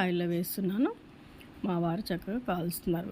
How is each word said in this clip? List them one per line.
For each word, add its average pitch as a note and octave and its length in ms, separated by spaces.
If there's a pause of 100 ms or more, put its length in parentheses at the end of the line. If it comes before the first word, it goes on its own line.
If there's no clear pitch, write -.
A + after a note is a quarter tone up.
ఆయిల్లో F3 320
వేస్తున్నాను, G3 580 (760)
మా F3+ 80 (100)
వారు E3+ 240
చక్కగా F#3+ 300 (100)
కాల్స్తున్నారు F3 640